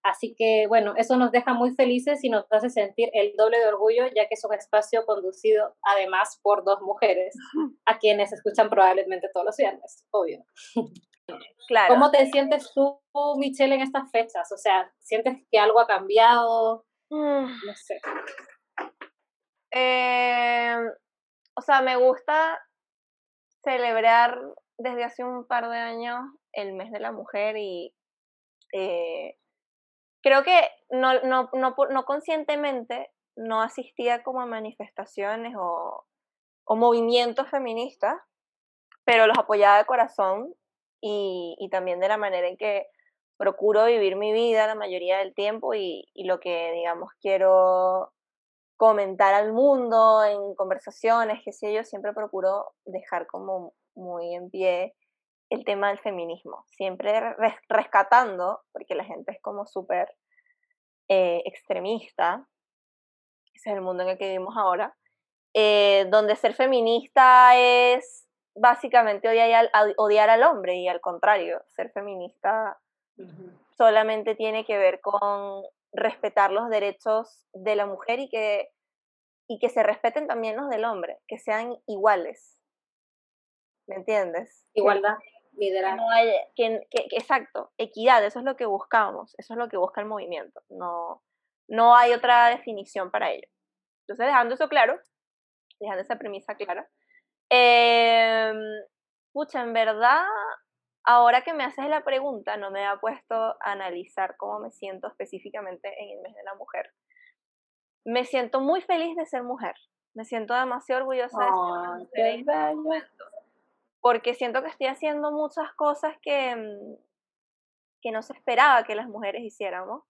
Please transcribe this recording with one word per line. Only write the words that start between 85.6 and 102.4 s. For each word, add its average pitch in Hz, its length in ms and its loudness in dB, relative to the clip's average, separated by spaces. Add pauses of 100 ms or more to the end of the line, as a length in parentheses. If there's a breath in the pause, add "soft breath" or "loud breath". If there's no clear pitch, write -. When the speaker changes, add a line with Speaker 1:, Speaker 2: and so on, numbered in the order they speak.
Speaker 2:
que 226 60 -6
no 226 80 -2
haya, 226 280 4 (160)
que, 226 360 -4
que, 220 160 -4
que, - 100 -12
exacto, - 600 -4
equidad, 226 440 2
eso 220 160 -6
es 254 60 -10
lo 269 120 -4
que 240 100 -6
buscamos, 202 720 -4
eso 233 140 -18
es 226 40 -10
lo 233 120 -6
que 202 80 -8
busca 185 240 -4
el 214 60 -10
movimiento, 175 640 -12
no, 170 540 -12 (440)
no 233 280 6
hay 240 180 6
otra 240 360 4
definición 202 600 -8
para 185 220 -4
ello. - 160 -12 (560)
Entonces, 226 240 -4
dejando 247 280 2
eso 302 140 -2
claro, 285 300 2 (800)
dejando 202 240 -8
esa 220 140 -8
premisa 202 380 -12
clara, 190 320 -10 (640)
em, 233 1080 4 (760)
pucha, 285 280 -6
en 233 120 -8
verdad, 226 500 2 (840)
ahora 240 380 6
que 330 100 -8
me 285 100 -6
haces 277 240 -8
la 302 160 -2
pregunta, 262 540 -6